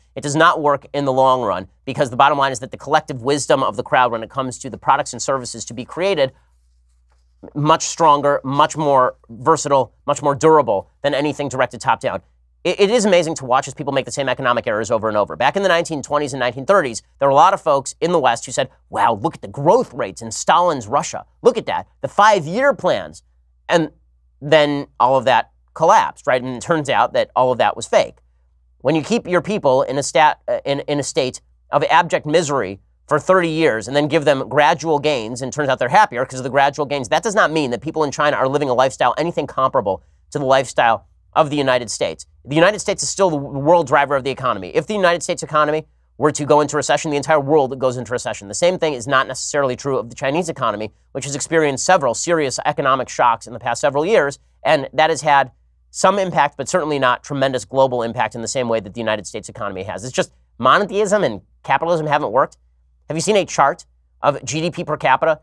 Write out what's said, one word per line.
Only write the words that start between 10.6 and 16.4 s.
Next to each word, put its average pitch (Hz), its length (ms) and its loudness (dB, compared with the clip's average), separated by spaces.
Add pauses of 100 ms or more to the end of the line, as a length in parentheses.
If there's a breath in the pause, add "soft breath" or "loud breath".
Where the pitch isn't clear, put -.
than 143 120 0
anything 143 340 -2
directed 127 320 -4
top 120 200 0
down. 95 220 -4 (420)
It, 175 140 -2
it 196 120 4
is 226 140 2
amazing 170 320 2
to 139 80 -12
watch 131 220 0
as 131 80 -14
people 139 180 -6
make 131 120 0
the 120 80 -12
same 139 160 -4
economic 123 400 0
errors 110 220 -2
over 110 180 0
and 107 80 -2
over. 98 180 0
Back 131 220 0
in 196 80 0
the 185 40 2
nineteen 165 320 0
twenties 147 320 -4
and 139 60 -6
nineteen 123 280 -4